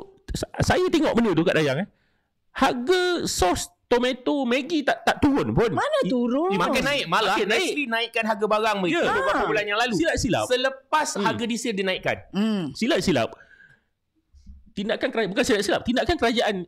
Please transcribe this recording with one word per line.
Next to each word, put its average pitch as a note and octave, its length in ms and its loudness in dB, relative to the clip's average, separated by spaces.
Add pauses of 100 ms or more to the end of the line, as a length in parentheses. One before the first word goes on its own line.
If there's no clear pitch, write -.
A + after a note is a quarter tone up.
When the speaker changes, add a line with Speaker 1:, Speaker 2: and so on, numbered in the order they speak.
(280)
Speaker 1:
sa-, - 220 -6 (140)
saya F4+ 200 2
tengok D4+ 300 2
benda A3+ 160 4
tu E3 160 2
kat - 80 2
Dayang, C#3+ 240 2
eh. G3+ 100 -4 (640)
Harga C4+ 500 2 (200)
sos - 480 -2 (160)
tomato C4 560 0
Maggi C4+ 400 0
tak, - 200 -2
tak - 160 0
turun C4+ 320 2
pun. G3+ 180 2
Speaker 2:
Mana C5 320 0
Speaker 1:
I-, F3+ 80 -2
Speaker 2:
turun? C4 460 0
Speaker 3:
Makin C#4 260 0
naik. C4+ 260 0
Malah F#3+ 280 2
Speaker 1:
makin A3 140 0
naik. C#4+ 200 2
Speaker 3:
Nestle C#4+ 180 -4
naikkan A3+ 380 -2
harga G#3+ 240 0
barang G#3+ 280 2 (100)
Speaker 1:
Ya. D#4 180 0
Speaker 3:
beberapa - 320 0
Speaker 2:
Ah. - 100 0
Speaker 3:
bulan G#3 200 0
yang G#3 120 0
lalu. A#3+ 160 0
Speaker 1:
Silap-silap. F#3 520 0
Speaker 3:
Selepas C4+ 680 0
Speaker 1:
Hmm. G3+ 140 -2
Speaker 3:
harga A3 180 -2
diesel A#3 300 -4
dinaikkan. F#3 420 -2 (140)
Speaker 2:
Hmm. G3 400 -2
Speaker 1:
Silap-silap. F#3 640 0 (1400)
Tindakan G#3+ 400 -2
kerajaan, G#3+ 240 0
bukan B3+ 100 0
silap-silap, G#3 380 0
tindakan B3+ 320 0
kerajaan A#3 400 0 (140)